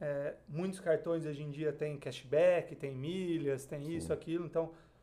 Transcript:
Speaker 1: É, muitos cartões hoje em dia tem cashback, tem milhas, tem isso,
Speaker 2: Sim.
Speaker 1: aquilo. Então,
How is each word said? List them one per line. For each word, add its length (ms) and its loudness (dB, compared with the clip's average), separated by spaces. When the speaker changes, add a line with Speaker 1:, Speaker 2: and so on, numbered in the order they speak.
Speaker 1:
É, 340 -2
muitos 320 -4
cartões 480 2
hoje 160 -4
em 80 -6
dia 220 0
tem 260 -4
cashback, 800 4
tem 180 -6
milhas, 720 0
tem 260 -6
isso, 160 -4
Speaker 2:
Sim. 40 0
Speaker 1:
aquilo. 340 -2
Então, 240 0